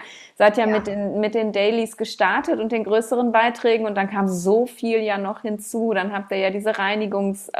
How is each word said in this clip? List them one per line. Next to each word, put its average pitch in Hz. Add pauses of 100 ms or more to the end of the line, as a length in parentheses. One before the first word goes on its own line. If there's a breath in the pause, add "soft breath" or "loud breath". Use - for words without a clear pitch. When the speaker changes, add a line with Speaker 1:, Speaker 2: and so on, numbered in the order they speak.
(360 loud breath)
Speaker 1:
seid 208
ja 226
Speaker 2:
Ja. 214
Speaker 1:
mit 214
den, 202
mit 214
den 220
Dailies 220
gestartet 220
und 220
den 220
größeren 233
Beiträgen 226
und 208
dann 196
kam 196
so 190
viel 226
ja 208
noch 202
hinzu. 220
Dann 196
habt 196
ihr 190
ja 190
diese 208
Reinigungskur, 196